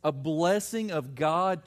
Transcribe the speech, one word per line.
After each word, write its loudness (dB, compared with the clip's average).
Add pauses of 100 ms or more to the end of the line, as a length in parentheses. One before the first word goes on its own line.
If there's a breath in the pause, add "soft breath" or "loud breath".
a 2
blessing 0
of -4
God 0